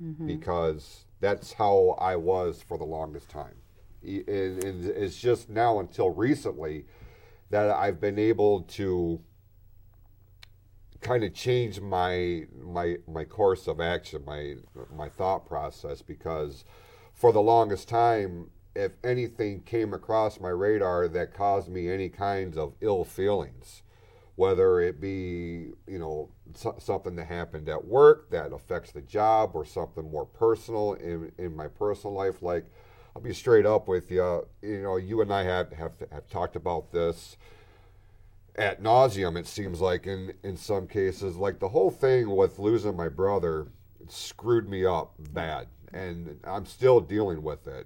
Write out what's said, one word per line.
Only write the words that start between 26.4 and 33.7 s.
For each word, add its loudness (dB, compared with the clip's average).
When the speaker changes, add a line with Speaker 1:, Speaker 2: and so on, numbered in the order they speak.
Speaker 2:
so-, -6
something -4
that -10
happened -8
at -4
work 8
that -4
affects -8
the -14
job 2
or -6
something -10
more -6
personal 0
in, -10
in -8
my -10
personal -4
life, -2
like, -2
I'll -14
be -8
straight 6
up 4